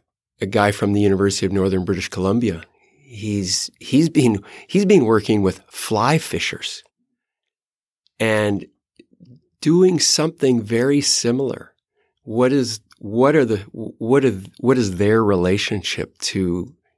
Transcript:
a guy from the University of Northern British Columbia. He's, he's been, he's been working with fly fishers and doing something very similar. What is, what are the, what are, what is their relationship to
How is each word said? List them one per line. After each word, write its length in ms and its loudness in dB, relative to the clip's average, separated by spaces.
a 60 -6
guy 260 2
from 200 -2
the 80 2
University 460 2
of 60 -2
Northern 320 0
British 240 -4
Columbia. 540 -2
He's, 760 -6
he's 300 2
been, 340 2
he's 180 0
been 180 6
working 380 2
with 260 -2
fly 500 -2
fishers 640 -8
and 480 0
doing 380 4
something 640 0
very 380 0
similar. 760 -2
What 300 0
is, 280 -2
what 360 0
are 100 4
the, 140 -2
what 520 -2
are, 160 0
what 200 0
is 180 -2
their 260 2
relationship 960 -2
to 560 -4